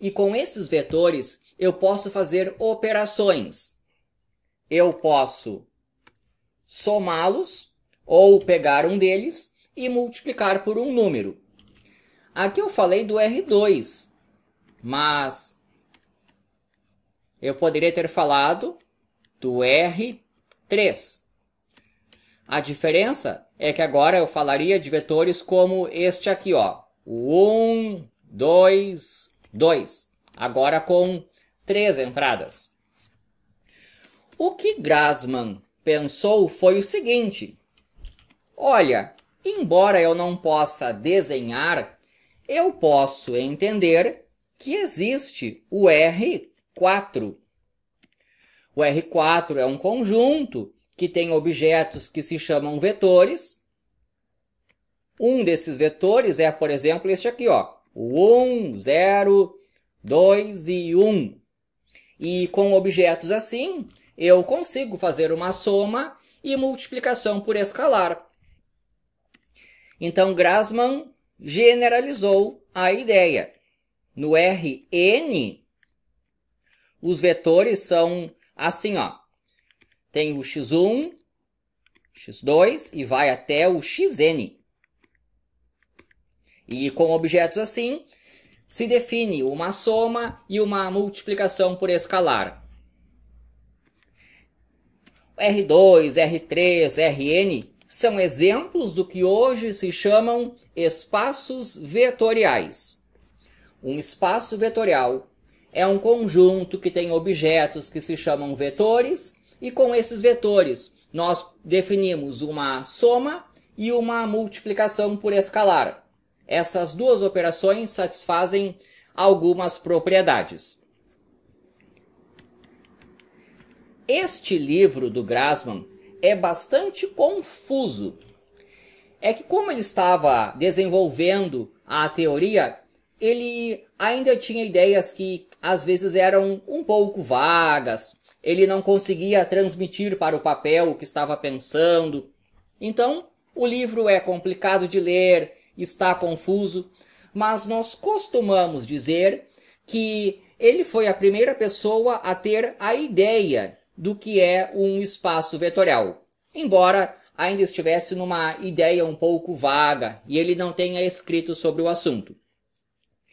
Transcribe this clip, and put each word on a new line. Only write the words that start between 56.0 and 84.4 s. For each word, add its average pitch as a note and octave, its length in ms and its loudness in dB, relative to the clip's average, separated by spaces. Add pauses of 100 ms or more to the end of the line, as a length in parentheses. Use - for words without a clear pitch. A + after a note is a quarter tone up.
é, D#3+ 100 4
por D#3 200 -2
exemplo, D#3+ 400 -2
este F#3+ 180 -2
aqui, A#3+ 200 -4
ó, A#2+ 260 2 (200)
o E3+ 460 4
um, A3+ 380 -2
zero, G3 760 2 (480)
dois F#3 640 2
e F3 280 -2
um. F#3+ 420 2 (800)
E F3+ 300 -4
com G3 240 0
objetos F3 580 2
assim, A#3+ 560 -6 (300)
eu F3+ 260 6
consigo C4 540 -4
fazer D#3+ 360 0
uma F3 200 -4
soma G#3 640 -2 (260)
e C4+ 140 -4
multiplicação B3 880 -4
por G#3+ 140 -2
escalar. G3 680 0 (1700)
Então, F#3+ 320 2
Grassmann G#3+ 800 0 (260)
generalizou A#3 1400 2
a F#3 160 0
ideia. F#3+ 640 2 (600)
No D3+ 200 -2
R E3 560 0
N, F#3 720 0 (1400)
os E3 180 -2
vetores F3+ 600 4
são E3+ 540 -2 (220)
assim, F3+ 400 -4
ó. A2+ 220 -6 (920)
Tem D3 260 -2
o C3+ 40 -8
x C3 300 -8
um, A3+ 400 2 (1040)
x - 280 -20
dois F3+ 520 2
e C#3+ 100 -8
vai C3 240 2
até D3+ 400 0
o E3+ 140 0
x F#4 360 -2
n. D3+ 400 0 (2000)